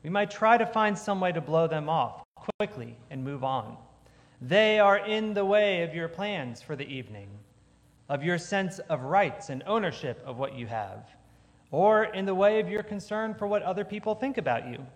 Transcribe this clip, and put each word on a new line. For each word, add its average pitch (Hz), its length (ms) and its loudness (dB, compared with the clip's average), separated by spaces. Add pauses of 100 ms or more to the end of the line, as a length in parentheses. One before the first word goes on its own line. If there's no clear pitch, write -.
We 151 60 -10
might 202 220 0
try 220 260 6
to 226 80 4
find 214 320 2
some 196 240 -2
way 180 120 2
to 165 80 -2
blow 160 260 2
them 156 240 -2
off 151 320 0 (360)
quickly 117 380 -6 (140)
and 135 120 -8
move 135 220 -6
on. 120 320 -2 (640)
They 214 380 4
are 202 200 8
in 214 360 -2
the 202 100 0
way 196 380 4
of 156 120 -4
your 165 140 -4
plans 165 540 -6
for 151 140 -8
the 143 100 -8
evening, 107 420 -12 (800)
of 139 140 -2
your 175 160 0
sense 190 400 -2
of 139 240 -4
rights 165 460 0
and 135 180 -8
ownership 180 580 -4
of 131 120 -10
what 135 180 -4
you 120 120 -10
have, 107 420 -8 (600)
or 214 340 4
in 190 200 -4
the 196 100 -2
way 208 260 4
of 175 80 -2
your 208 140 -4
concern 208 520 -6
for 208 140 -6
what 202 140 0
other 190 220 -2
people 208 300 -4
think 262 240 -4
about 123 300 -2
you. 120 100 -10 (180)